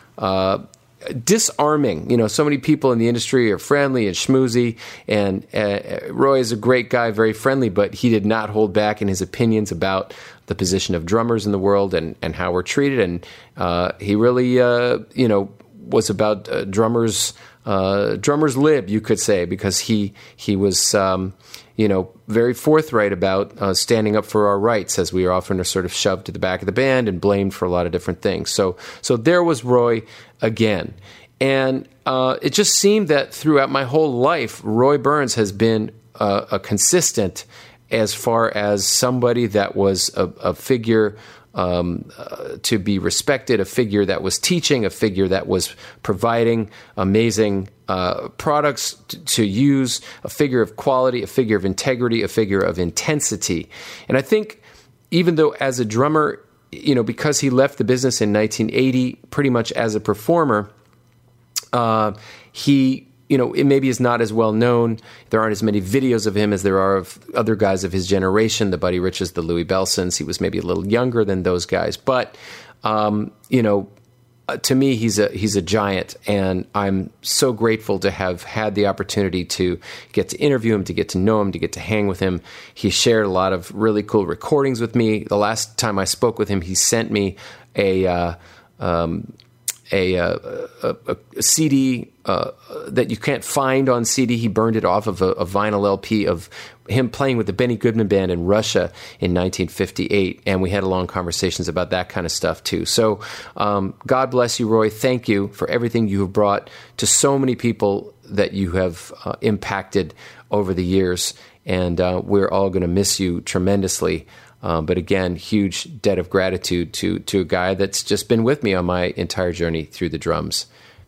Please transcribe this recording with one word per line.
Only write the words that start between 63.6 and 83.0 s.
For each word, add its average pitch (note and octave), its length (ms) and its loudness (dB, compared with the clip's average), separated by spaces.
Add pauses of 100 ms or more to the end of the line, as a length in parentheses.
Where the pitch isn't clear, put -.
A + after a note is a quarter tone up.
maybe C3+ 240 4
is A#2+ 120 0
not A#2+ 200 2
as A2 120 0
well A2 200 2
known. A#2 460 2 (320)
There A2 100 2
aren't A2 120 2
as G#2 100 -4
many G#2 180 2
videos A2+ 460 0
of G2+ 100 -2
him G#2 160 2
as F#2+ 120 -2
there F#2+ 140 4
are G2 180 2
of F#2 220 -6 (160)
other A2+ 200 2
guys F#2+ 300 0
of F2 80 -4
his F#2 160 -2
generation, G2 640 2
the F2 80 -2
Buddy F2+ 220 0
Riches, F2+ 320 -4
the F2 100 -6
Louie E2+ 220 -2
Bellsons. F#2 520 -2
He D#2 80 -4
was D#2+ 160 -6
maybe F#2 180 -2
a F2+ 40 -6
little F2+ 240 -4
younger A#2 380 0
than F#2+ 200 -2
those F2+ 220 0
guys. E2+ 300 -2
But, B2+ 400 -2 (480)
um, G#2+ 480 -2 (160)
you B2+ 140 2
know, G2+ 260 2 (600)
uh, C3+ 100 -6
to - 180 0
me, C3+ 180 2
he's A2 240 0
a, G#2 120 4
he's G#2 260 -2
a G2 40 2
giant, G2 540 -2 (140)
and F#2+ 440 0
I'm G2 380 -2 (100)
so - 320 0
grateful A2 460 0
to F#2+ 140 0
have F#2 320 -4
had G#2+ 320 -4
the G2+ 100 2
opportunity F#2+ 580 -2
to F2 360 -2 (320)
get F#2+ 160 0
to - 80 -10
interview A#2+ 360 2
him, G2+ 120 0
to - 80 -8
get F2+ 160 -2
to - 100 -2
know G#2+ 220 4
him, G2+ 100 0
to F2+ 80 -6
get E2+ 140 -4
to - 80 -12
hang G#2 260 -2
with F#2+ 140 -4
him. F#2 200 -2 (340)
He - 160 -2
shared A2 360 2